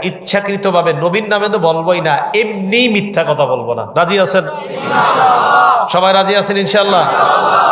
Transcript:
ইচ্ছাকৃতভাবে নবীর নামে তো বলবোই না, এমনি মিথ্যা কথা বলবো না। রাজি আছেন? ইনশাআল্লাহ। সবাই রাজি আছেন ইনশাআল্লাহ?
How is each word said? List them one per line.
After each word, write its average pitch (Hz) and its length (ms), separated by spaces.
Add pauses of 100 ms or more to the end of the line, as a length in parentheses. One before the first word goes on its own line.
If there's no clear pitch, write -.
ইচ্ছাকৃতভাবে 190 880
নবীর 175 360
নামে 208 200
তো 208 100
বলবোই 165 420
না, 156 160
এমনি 214 720
মিথ্যা 202 400
কথা 147 180
বলবো 120 280
না। 113 200
রাজি 175 260
আছেন? 143 240
ইনশাআল্লাহ। - 1400
সবাই 185 240
রাজি 190 240
আছেন 202 200
ইনশাআল্লাহ? 196 520 (640)